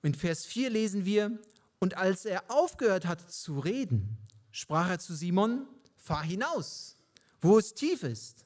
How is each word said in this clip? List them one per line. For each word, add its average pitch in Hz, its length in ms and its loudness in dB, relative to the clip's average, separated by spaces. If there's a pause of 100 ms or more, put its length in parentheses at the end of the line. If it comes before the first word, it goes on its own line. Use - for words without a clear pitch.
In 147 120 2
Vers 165 320 -4
vier 254 240 -2
lesen 214 360 0
wir, 208 340 0 (400)
„Und 185 160 2
als 190 300 0
er 202 260 -4
aufgehört 240 540 2
hat 175 260 -4
zu - 280 -6
reden, 131 580 -2 (340)
sprach - 380 -2
er 175 100 -2
zu - 160 -8
Simon, 196 500 2 (300)
‚Fahr 151 280 -4
hinaus, 196 760 -4 (420)
wo 196 180 8
es 214 160 2
tief 302 300 -2
ist - 420 -8